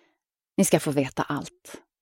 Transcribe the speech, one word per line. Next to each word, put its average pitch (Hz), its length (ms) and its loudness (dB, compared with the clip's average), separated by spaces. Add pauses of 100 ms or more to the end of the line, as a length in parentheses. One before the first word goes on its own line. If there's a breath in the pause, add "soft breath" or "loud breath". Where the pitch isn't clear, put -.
(580)
Ni 190 80 4
ska 165 140 4
få 156 120 -2
veta 139 320 -2
allt. - 580 -8 (200)